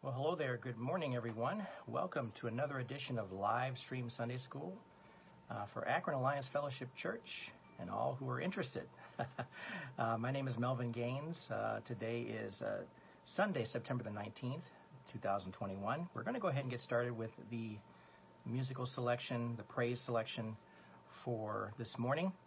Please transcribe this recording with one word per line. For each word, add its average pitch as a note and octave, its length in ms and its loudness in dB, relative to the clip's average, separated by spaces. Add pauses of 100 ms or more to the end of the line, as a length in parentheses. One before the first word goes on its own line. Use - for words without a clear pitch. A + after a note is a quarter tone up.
Well, C#3 120 -2
hello D3 240 4
there. C3 200 2
Good A#2 220 -4
morning, C#3 380 2
everyone. A#2+ 500 0 (220)
Welcome - 520 0
to B2 60 -2
another C3+ 320 0
edition B2+ 400 -2
of F#2+ 140 -2
Live A#2 460 4
Stream B2 320 -2
Sunday B2 280 0
School, C#3+ 340 -6 (800)
uh, G#2 240 -2
for - 140 0
Akron D3+ 280 4
Alliance C3+ 360 4
Fellowship C#3 360 0 (140)
Church A3+ 240 -2 (540)
and F2+ 100 -4
all A#2+ 280 2
who C3+ 120 -2
are B2+ 100 0
interested. D#3+ 440 0 (340)
<laughs> - 80 0 (720)
Uh, A2+ 180 4
my A#2 140 2
name C3+ 160 2
is A#2+ 100 2
Melvin B2 360 2
Gaines. C3 440 0 (140)
Uh, A2 380 2
today A2+ 320 0
is, A2 420 -2
uh, G2+ 200 0 (520)
Sunday, F#3 300 4
September B2 400 0
the G#2+ 80 -4
nineteenth, A#2 500 -4 (500)
two G2+ 60 -6
thousand G2 320 2
twenty-one. G#2+ 640 -2
We're - 80 -2
gonna B3 160 0
go G3 80 0
ahead C#3 160 4
and C3+ 80 -2
get A#2+ 80 -2
started A#2+ 400 2
with A2+ 120 -2 (200)
the A2+ 260 -2 (680)
musical B2+ 400 0
selection, A#2+ 720 2
the G#2+ 80 -6
praise B2 420 2
selection A2+ 500 0 (680)
for G#2+ 540 0
this A#2 200 -4
morning. D3 320 4 (160)